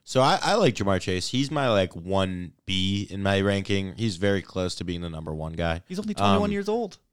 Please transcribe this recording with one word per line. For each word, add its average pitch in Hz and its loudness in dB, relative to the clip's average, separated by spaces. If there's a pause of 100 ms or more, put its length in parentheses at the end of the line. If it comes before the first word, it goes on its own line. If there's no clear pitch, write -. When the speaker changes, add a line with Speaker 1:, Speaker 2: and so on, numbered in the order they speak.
Speaker 1:
So - 0
I, 151 6
I 180 2
like 180 4
Ja'Marr 98 2
Chase. 92 -2
He's 135 -2
my, 143 0
like, 98 2
one 92 -2 (120)
B 98 0
in 98 -8
my 98 4
ranking. 98 0
He's 104 -2
very 98 2
close 90 -4
to 87 -8
being 87 -4
the 85 -8
number 80 -8
one 80 -6
guy. 85 -2
Speaker 2:
He's 180 -8
only 214 -6
twenty-one 202 4
Speaker 1:
Um, - -2
Speaker 2:
years 202 -4
old. 220 -4 (140)